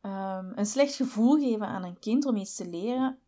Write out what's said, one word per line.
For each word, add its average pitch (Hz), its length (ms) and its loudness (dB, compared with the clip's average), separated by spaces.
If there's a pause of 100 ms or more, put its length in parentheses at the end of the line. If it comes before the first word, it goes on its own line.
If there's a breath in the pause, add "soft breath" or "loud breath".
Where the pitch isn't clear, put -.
Ehm, 190 540 -6
een 208 120 0
slecht 277 280 2
gevoel 254 440 4
geven 226 280 0
aan 185 180 -6
een 175 140 -12
kind 269 280 2
om 262 100 2
iets 196 200 -4
te 180 120 -6
leren 247 600 -2